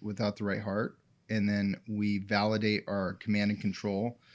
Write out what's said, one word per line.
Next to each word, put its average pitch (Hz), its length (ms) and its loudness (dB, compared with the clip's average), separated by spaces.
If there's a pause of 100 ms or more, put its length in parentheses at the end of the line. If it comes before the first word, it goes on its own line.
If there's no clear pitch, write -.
without 104 360 -2
the 104 60 -6
right 101 180 0
heart? 101 360 -4 (320)
And 107 180 2
then 101 280 2 (120)
we 104 300 0
validate 107 720 2
our 95 260 -2
command 104 380 2
and 101 100 -2
control, 104 560 -2 (180)